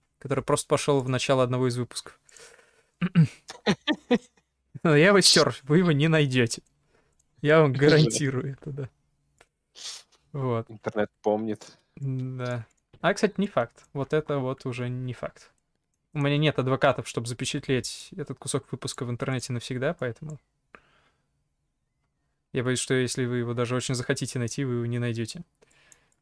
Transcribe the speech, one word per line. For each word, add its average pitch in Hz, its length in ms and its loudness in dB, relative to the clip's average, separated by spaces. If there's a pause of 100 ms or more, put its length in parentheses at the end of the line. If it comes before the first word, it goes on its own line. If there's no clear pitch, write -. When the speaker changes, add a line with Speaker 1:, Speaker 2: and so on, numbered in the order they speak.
(180)
Speaker 1:
который 131 260 -4
просто - 240 -2
пошёл 143 320 2
в 123 80 -4
начало 131 340 2
одного 127 260 0
из 120 100 -4
выпусков. - 420 -10 (800)
<laughs> - 1800 -2
Но 156 120 6
я 160 120 8
его 202 140 6
стёр, 143 420 4
вы 151 140 4
его 175 140 4
не 147 160 2
найдёте. 135 540 2 (800)
Я 151 180 6
вам 143 140 6
Speaker 2:
Жаль. 147 380 6
Speaker 1:
гарантирую 131 420 -4
это, - 180 -14
да. 135 180 -10 (1400)
Вот. 123 360 -2
Speaker 2:
Интернет 107 420 -4 (120)
помнит. 214 560 -2 (180)
Speaker 1:
Да. 127 720 -6 (340)
А, 175 140 2
кстати, 208 240 0
не 196 80 0
факт. - 460 -4
Вот 139 200 -4
это 151 260 0
вот 131 280 -6
уже 123 220 -6
не 123 240 -6
факт. - 400 -12 (640)
У 151 60 -6
меня 143 180 2
нет 151 200 2
адвокатов, 131 500 0
чтобы 117 180 -6
запечатлеть 127 880 -4
этот 143 220 -10
кусок - 340 -6
выпуска - 320 -8
в 123 60 -6
интернете 127 420 -4
навсегда, 127 420 -4
поэтому... 143 440 -10 (2250)
я 131 80 -2
боюсь, 123 160 0
что - 160 -2
если 127 320 -2
вы 123 120 -4
его 120 140 -4
даже 120 220 -2
очень 127 220 -2
захотите 131 420 -4
найти, 120 260 -4
вы 123 100 -4
его 120 120 -2
не 120 140 -4
найдёте. 117 420 -6 (800)